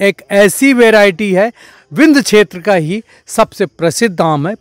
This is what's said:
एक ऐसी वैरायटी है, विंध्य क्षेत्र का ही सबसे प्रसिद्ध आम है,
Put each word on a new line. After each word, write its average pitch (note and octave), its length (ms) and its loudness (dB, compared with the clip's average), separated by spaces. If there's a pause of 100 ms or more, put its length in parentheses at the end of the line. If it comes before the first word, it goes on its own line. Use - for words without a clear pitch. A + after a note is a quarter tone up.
एक G3 200 -2 (100)
ऐसी G#3 420 2
वैरायटी G#3 600 2
है, G#3 180 0 (420)
विंध्य C#4 280 2
क्षेत्र G3+ 380 0
का G3+ 140 -2
ही F3+ 300 -4 (240)
सबसे - 380 -4
प्रसिद्ध E3+ 560 -4
आम D#3 260 -2
है, A3 140 -8